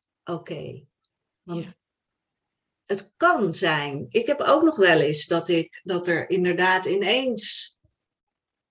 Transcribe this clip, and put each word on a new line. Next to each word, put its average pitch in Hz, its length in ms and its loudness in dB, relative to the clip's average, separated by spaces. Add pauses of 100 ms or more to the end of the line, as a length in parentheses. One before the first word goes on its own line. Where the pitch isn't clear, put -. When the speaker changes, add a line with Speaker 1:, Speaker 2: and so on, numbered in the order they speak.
(240)
Speaker 1:
oké. - 640 -12 (560)
Want 170 220 -8
Speaker 2:
Ja. - 100 -18 (1120)
Speaker 1:
het - 320 -6
kan 269 380 2
zijn. 143 540 -2
Ik - 180 -2
heb 285 140 0
ook 311 220 4
nog 320 140 2
wel 175 240 6
eens 151 260 0
dat 165 220 -2
ik, 165 360 -2
dat 175 220 -4
er 170 240 -2
inderdaad 180 540 2
ineens 202 920 -2 (920)